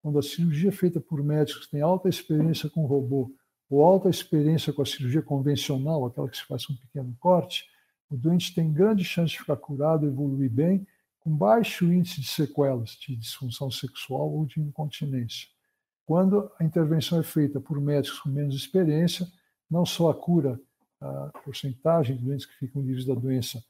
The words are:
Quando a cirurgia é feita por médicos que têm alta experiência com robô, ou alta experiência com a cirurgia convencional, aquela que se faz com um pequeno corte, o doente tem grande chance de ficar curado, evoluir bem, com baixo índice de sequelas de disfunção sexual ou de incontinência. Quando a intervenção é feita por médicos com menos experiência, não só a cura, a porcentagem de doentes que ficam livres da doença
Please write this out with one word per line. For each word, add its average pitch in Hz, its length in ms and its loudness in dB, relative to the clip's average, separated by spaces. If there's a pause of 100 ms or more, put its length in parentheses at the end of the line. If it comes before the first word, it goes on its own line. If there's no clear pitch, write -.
Quando 147 160 0
a 143 60 4
cirurgia 170 460 0
é - 20 2
feita 175 280 0
por 143 240 -4
médicos 151 420 0
que - 60 -16
têm 143 100 -4
alta 180 280 2
experiência 156 600 0
com 160 160 0
robô, 135 460 0 (380)
ou 139 140 6
alta 185 260 6
experiência 156 640 0
com 143 120 -2
a - 20 2
cirurgia 139 360 -2
convencional, 143 840 0
aquela 131 240 -6
que - 80 -12
se - 80 -12
faz 135 180 -6
com 147 100 -8
um 127 40 -8
pequeno 127 420 -10
corte, 175 460 2 (420)
o 143 80 -8
doente 160 380 0
tem 165 180 2
grande 190 320 4
chance 170 280 0
de - 80 -10
ficar 151 160 -2
curado, 151 500 0
evoluir 135 460 0
bem, 175 340 2 (340)
com 156 160 -2
baixo 190 560 2
índice 175 300 0
de 120 60 -6
sequelas 135 640 0
de - 240 -12
disfunção 120 560 -8
sexual 139 600 -6
ou 151 140 -2
de 139 140 -6
incontinência. 143 880 -6 (580)
Quando 190 540 2
a 170 40 0
intervenção 160 560 2
é 160 40 0
feita 143 360 0
por 143 200 -6
médicos 143 400 -2
com 147 100 -6
menos 143 240 -2
experiência, 170 720 0 (440)
não 170 140 2
só 170 260 2
a - 20 2
cura, 143 460 0 (420)
a 139 300 -10 (120)
porcentagem 139 760 -2
de 120 60 -6
doentes 131 220 -4
que - 80 -20
ficam 139 280 -8
livres 127 240 -4
da 131 100 0
doença 123 540 -4